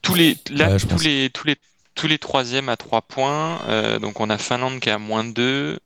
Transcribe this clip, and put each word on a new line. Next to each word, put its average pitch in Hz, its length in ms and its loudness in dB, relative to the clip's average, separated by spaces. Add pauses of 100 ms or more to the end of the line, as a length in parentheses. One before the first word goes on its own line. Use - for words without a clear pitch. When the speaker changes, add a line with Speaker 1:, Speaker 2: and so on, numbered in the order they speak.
Speaker 1:
tous 180 140 0
les, 165 240 6 (120)
là, 151 200 4
Speaker 2:
Ouais, 139 80 4
je - 80 0
Speaker 1:
tous - 80 0
Speaker 2:
pense. 160 100 2
Speaker 1:
les, 139 280 2
tous - 140 -8
les, 143 100 2 (380)
tous 156 140 -4
les 151 100 2
troisièmes 131 520 -2
à 113 60 0
trois - 260 -2
points, 151 560 -2 (100)
euh, 110 300 0
donc 107 200 -6
on 107 120 -2
a 107 80 0
Finlande 127 420 -4
qui 123 80 -2
est 107 40 2
à 107 60 -2
moins 110 260 -4
deux 127 600 -2